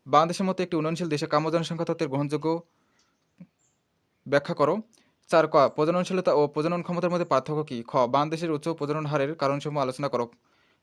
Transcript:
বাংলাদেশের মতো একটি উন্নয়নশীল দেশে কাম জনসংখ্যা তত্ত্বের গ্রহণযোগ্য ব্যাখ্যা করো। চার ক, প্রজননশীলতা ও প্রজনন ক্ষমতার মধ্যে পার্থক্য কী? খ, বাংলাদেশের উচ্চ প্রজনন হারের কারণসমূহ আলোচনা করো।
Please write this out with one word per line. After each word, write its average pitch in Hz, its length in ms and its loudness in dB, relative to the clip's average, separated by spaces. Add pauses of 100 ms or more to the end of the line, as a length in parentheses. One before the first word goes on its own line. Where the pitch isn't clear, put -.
বাংলাদেশের 165 400 2
মতো 185 160 -2
একটি 175 140 -2
উন্নয়নশীল 160 320 -4
দেশে 151 180 -2
কাম 151 240 0
জনসংখ্যা 165 340 -2
তত্ত্বের 165 240 -2
গ্রহণযোগ্য 147 540 -2 (1700)
ব্যাখ্যা 143 260 0
করো। 165 280 2 (480)
চার 156 180 6
ক, 151 200 6
প্রজননশীলতা 180 640 0
ও 147 120 4
প্রজনন 160 360 -2
ক্ষমতার 175 280 -2
মধ্যে 175 140 0
পার্থক্য 151 380 0
কী? 127 200 -10
খ, - 140 -6
বাংলাদেশের 147 540 2
উচ্চ 151 180 -4
প্রজনন 151 380 -4
হারের 147 280 0
কারণসমূহ 143 480 -2
আলোচনা 131 260 -4
করো। 120 220 -4 (520)